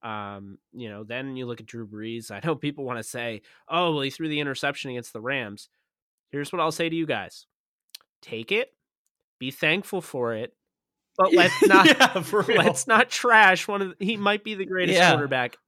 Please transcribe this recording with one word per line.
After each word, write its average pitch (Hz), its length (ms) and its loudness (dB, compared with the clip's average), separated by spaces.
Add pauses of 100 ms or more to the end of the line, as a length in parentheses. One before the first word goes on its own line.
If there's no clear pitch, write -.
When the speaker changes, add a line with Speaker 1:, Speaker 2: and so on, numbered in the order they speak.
Speaker 1:
Um, 101 560 -12 (140)
you 117 160 -14
know, 104 140 -14
then 127 320 -8
you 127 120 -8
look 120 120 -10
at 110 60 -20
Drew 113 220 -12
Brees. 113 420 -10
I 101 160 -10
know 160 100 -2
people 143 300 -8
wanna 120 160 -6
say, 117 400 -8 (260)
"Oh, 170 260 0
well, 147 80 -2
he 139 100 -4
threw 160 180 -8
the 151 100 -2
interception 143 520 -6
against 123 200 -10
the 110 100 -12
Rams." 117 480 -6 (600)
Here's 143 240 -8
what 175 80 -2
I'll 160 100 0
say 165 160 -2
to 165 80 -4
you 165 120 -4
guys. 101 400 -8 (720)
Take 117 300 -8
it, 220 220 -2 (680)
be 127 100 -6
thankful 170 520 -2
for 120 320 -6
it, 110 200 -8 (640)
but 440 160 4
let's 185 280 4
Speaker 2:
<laughs> 415 60 6
Speaker 1:
not, 190 180 8
Speaker 2:
Yeah, 262 360 4
for 202 200 -2
real. 214 160 2
Speaker 1:
let's - 280 2
not 233 240 4
trash 214 560 6
one 202 160 -4
of 185 160 -8
the, 196 80 -6
he 220 120 -2
might 202 260 0
be 214 120 -8
the 190 100 -6
greatest 185 320 0
Speaker 2:
Yeah. 175 140 6
Speaker 1:
quarterback 131 440 0 (120)